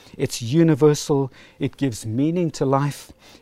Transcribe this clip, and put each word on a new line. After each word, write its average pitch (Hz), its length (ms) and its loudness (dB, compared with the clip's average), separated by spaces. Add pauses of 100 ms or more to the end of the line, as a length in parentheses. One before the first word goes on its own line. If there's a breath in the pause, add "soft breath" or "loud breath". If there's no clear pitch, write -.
(180 loud breath)
it's - 240 -4
universal, 147 920 2 (260 loud breath)
it - 200 -6
gives 123 260 -4
meaning 151 460 -2
to - 160 -4
life, 139 440 -2 (320 loud breath)